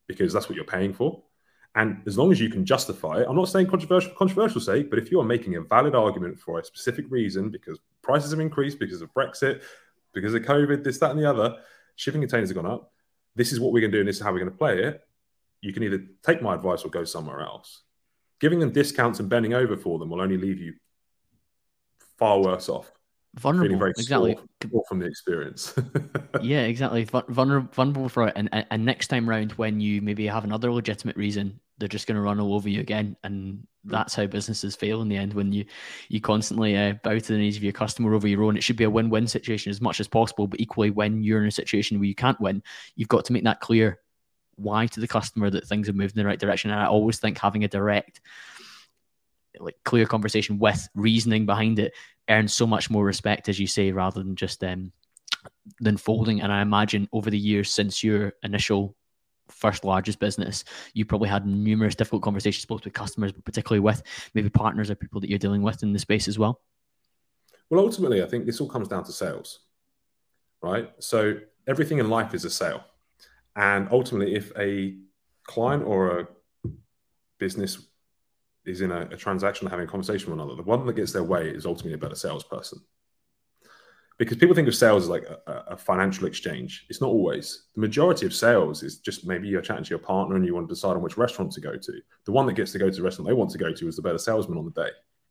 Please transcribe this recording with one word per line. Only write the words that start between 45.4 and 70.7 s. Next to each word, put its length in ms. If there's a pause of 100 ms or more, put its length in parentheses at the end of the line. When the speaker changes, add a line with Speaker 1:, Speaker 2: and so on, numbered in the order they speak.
Speaker 2:
that 160
things 200
have 100
moved 200
in 60
the 40
right 120
direction. 320
And 100
I 60
always 320
think 200
having 260
a 40
direct, 520 (1400)
like, 260
clear 220
conversation 520
with 360
reasoning 520
behind 320
it 140 (360)
earns 240
so 140
much 220
more 160
respect, 440
as 100
you 80
say, 260
rather 300
than 140
just, 280
um, 280 (880)
than 160
folding. 440
And 120
I 100
imagine 500
over 180
the 80
years 320
since 320
your 300 (100)
initial 540 (540)
first 340
largest 360
business, 440 (300)
you 100
probably 240
had 180
numerous 480
difficult 280
conversations, 420
both 200
with 100
customers, 380
but 120
particularly 360
with 220 (300)
maybe 160
partners 420
or 40
people 260
that 80
you're 100
dealing 240
with 200
in 100
the 60
space 300
as 100
well. 240 (1080)
Speaker 1:
Well, 120
ultimately, 420
I 40
think 200
this 140
all 80
comes 200
down 160
to 80
sales, 480 (1000)
right? 360